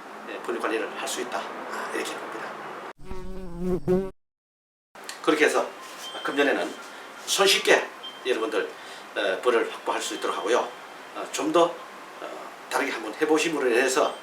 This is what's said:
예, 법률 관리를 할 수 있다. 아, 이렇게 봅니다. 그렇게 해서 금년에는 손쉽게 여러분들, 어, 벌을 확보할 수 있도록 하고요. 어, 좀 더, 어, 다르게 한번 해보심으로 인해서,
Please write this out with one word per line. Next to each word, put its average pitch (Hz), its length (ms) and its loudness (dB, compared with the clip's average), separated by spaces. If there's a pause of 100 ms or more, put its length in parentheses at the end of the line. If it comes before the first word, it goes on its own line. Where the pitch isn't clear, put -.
(280)
예, 101 140 -8
법률 117 180 -4
관리를 107 280 0 (120)
할 135 80 -4
수 - 120 -2
있다. - 180 -4
아, - 560 -8
이렇게 - 200 -2
봅니다. 185 2000 -2 (1120)
그렇게 151 240 4
해서 127 220 2 (540)
금년에는 135 500 2 (540)
손쉽게 - 640 6 (380)
여러분들, 110 420 2 (480)
어, 98 260 2
벌을 117 300 6
확보할 - 280 -2
수 - 140 -4
있도록 - 220 -2
하고요. 104 320 2 (460)
어, 98 180 -8
좀 147 200 0
더, 170 120 8
어, - 880 -6 (200)
다르게 135 220 2
한번 160 280 -6
해보심으로 156 480 4
인해서, 131 540 4